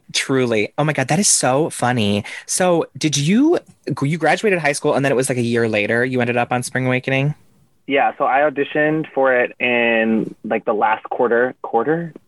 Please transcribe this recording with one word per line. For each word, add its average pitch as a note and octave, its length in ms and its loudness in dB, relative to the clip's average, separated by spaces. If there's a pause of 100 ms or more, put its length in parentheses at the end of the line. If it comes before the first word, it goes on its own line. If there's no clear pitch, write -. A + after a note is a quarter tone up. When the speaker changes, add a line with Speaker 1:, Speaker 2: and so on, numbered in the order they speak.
(140)
Speaker 1:
Truly. A#2+ 640 0
Oh D3 60 2
my D3+ 100 2
God, B2+ 160 -2
that D#3 100 2
is G#3 80 2
so C#3 440 2
funny. A2 520 0 (240)
So F3+ 380 2 (120)
did C#3+ 200 0
you, A3+ 420 2 (420)
you D3 160 -2
graduated F3 420 0
high D3 120 0
school D3 240 0
and C#3 80 0
then C#3 80 2
it A#2 40 2
was, C3+ 140 0
like, B2+ 80 -2
a B2 60 0
year A#2 260 0
later G#2+ 360 0
you B2+ 160 -2
ended A#2+ 160 0
up A#2+ 140 -2
on B2 120 -2
Spring B2+ 240 -4
Awakening? C3+ 480 0 (520)
Speaker 2:
Yeah, C#3 300 0
so C#3+ 80 -2
I B2+ 160 2
auditioned D3+ 720 -2
for C3+ 220 2
it B2 240 0
in, A#2 760 0 (100)
like, A2 220 -4
the A#2+ 80 0
last A2 320 0
quarter. A#2+ 560 0
Quarter? D3+ 500 -2 (160)